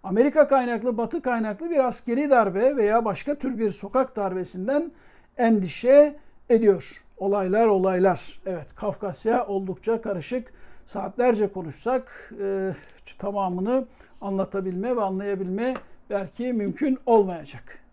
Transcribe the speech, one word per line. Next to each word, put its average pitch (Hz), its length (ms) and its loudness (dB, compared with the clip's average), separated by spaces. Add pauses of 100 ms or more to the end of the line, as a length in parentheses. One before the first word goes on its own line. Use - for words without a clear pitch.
Amerika 277 440 4
kaynaklı, 240 500 0
Batı 233 240 -4
kaynaklı 233 480 -4
bir 277 180 2
askeri 269 420 -2
darbe 233 460 4
veya 226 300 2
başka 277 300 -4
tür 254 240 -6
bir 220 100 0
sokak 262 460 -4
darbesinden 196 760 -4 (460)
endişe 240 760 6 (340)
ediyor. 214 540 2 (140)
Olaylar, 196 500 2
olaylar. 185 800 2
Evet, 175 300 -10
Kafkasya 214 720 -4
oldukça 196 540 -4
karışık. 220 520 -6 (320)
Saatlerce 208 600 0
konuşsak, 202 920 -6
e, 190 320 -4 (440)
tamamını 202 680 -2 (360)
anlatabilme 196 760 -4
ve 226 60 0
anlayabilme 196 720 -4 (360)
belki 208 440 -4
mümkün 233 520 -2
olmayacak. 185 760 0 (140)